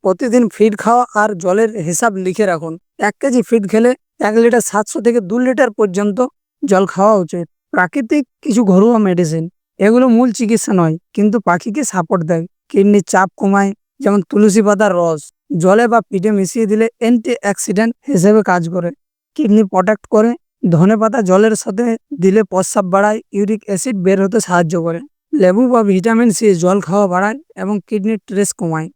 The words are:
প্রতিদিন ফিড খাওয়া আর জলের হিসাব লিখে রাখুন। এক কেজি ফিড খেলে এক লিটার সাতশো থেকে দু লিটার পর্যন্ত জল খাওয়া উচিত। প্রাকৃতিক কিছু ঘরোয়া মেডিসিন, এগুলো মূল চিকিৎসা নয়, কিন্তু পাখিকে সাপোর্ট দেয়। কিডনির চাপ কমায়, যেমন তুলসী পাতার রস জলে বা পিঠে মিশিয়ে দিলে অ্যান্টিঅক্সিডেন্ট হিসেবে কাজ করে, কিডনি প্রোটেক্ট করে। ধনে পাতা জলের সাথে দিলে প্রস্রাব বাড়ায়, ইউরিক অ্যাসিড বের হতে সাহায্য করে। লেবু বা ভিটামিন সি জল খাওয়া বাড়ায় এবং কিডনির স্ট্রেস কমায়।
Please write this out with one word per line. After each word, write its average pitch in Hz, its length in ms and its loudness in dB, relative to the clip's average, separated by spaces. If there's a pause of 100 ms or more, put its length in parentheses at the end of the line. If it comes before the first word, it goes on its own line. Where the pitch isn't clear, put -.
প্রতিদিন 233 460 0
ফিড 214 300 0
খাওয়া 240 260 2 (100)
আর 214 220 0
জলের 196 340 0 (160)
হিসাব 202 300 -2
লিখে 190 300 -4
রাখুন। 165 260 -4 (260)
এক 208 200 -2
কেজি 254 240 0
ফিড 226 280 -2
খেলে 233 200 2 (300)
এক 214 160 -2
লিটার 233 320 2
সাতশো 214 320 -4
থেকে 233 200 0
দু 190 180 -6
লিটার 254 380 0
পর্যন্ত 202 420 -2 (440)
জল 196 240 2
খাওয়া 208 360 2
উচিত। 170 240 -8 (240)
প্রাকৃতিক 240 520 -2 (200)
কিছু 240 220 0
ঘরোয়া 202 340 4
মেডিসিন, 170 460 -2 (360)
এগুলো 233 280 4
মূল 240 240 4
চিকিৎসা 220 400 -2
নয়, 165 220 2 (180)
কিন্তু 208 320 0
পাখিকে 202 400 -2
সাপোর্ট 180 460 -4
দেয়। 165 140 -2 (240)
কিডনির 202 420 2
চাপ 185 260 2
কমায়, 196 340 0 (300)
যেমন 202 260 0
তুলসী 208 360 2
পাতার 202 360 2
রস 165 240 -2 (400)
জলে 208 260 4
বা 233 180 2
পিঠে 196 260 -4
মিশিয়ে 202 340 -2
দিলে 214 200 0 (120)
অ্যান্টিঅক্সিডেন্ট 226 920 -2 (160)
হিসেবে 208 340 4
কাজ 180 200 0 (100)
করে, 175 180 -4 (460)
কিডনি 220 260 2 (100)
প্রোটেক্ট 196 320 0 (100)
করে। 220 160 4 (440)
ধনে 190 220 4
পাতা 220 260 0
জলের 202 340 2
সাথে 220 280 -6 (360)
দিলে 190 300 4
প্রস্রাব 185 420 -2
বাড়ায়, 208 260 0 (140)
ইউরিক 202 340 -2
অ্যাসিড 202 360 -4
বের 190 180 2
হতে 196 200 0
সাহায্য 175 420 -2
করে। 165 180 -4 (320)
লেবু 214 380 2
বা 240 120 4
ভিটামিন 226 540 2
সি 226 100 0 (160)
জল 185 180 2
খাওয়া 196 280 0
বাড়ায় 202 300 -2 (180)
এবং 190 180 -6 (100)
কিডনির 214 380 -4
স্ট্রেস 196 360 -4
কমায়। 160 380 -6